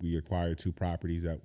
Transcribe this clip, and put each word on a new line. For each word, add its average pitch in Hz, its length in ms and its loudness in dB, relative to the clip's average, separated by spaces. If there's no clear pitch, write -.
we 82 160 2
acquired 85 400 0
two 90 160 -2
properties 85 500 0
that 82 220 0